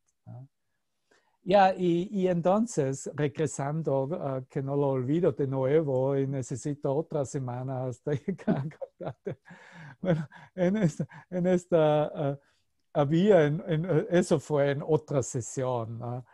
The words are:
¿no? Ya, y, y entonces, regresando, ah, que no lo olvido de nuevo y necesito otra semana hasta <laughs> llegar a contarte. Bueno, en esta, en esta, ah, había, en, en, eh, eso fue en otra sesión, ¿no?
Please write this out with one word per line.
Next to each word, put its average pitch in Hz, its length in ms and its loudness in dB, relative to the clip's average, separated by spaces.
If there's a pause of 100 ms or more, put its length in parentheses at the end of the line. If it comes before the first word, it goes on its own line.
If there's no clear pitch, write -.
(260)
¿no? 120 220 -18 (960)
Ya, 190 300 6
y, 180 340 2
y 185 200 0
entonces, 175 880 0
regresando, 143 960 -2
ah, 139 360 -6
que 147 120 -6
no 135 160 -2
lo 143 140 2
olvido 139 420 2
de 143 120 -2
nuevo 135 720 0
y 139 80 0
necesito 139 720 -4
otra 147 300 -4
semana 127 640 -6
hasta 127 240 -6
<laughs> - 140 -4
llegar 185 340 -2
a 151 200 -10
contarte. - 600 -12 (600)
Bueno, 160 300 0 (260)
en 185 220 2
esta, 170 280 0 (240)
en 180 180 -2
esta, 156 580 4
ah, 143 340 -4 (540)
había, 165 520 6
en, 151 220 0
en, 160 180 -2
eh, 156 260 0
eso 175 280 2
fue 143 320 0
en 139 160 -4
otra 151 340 0
sesión, 117 800 -6
¿no? 120 340 -10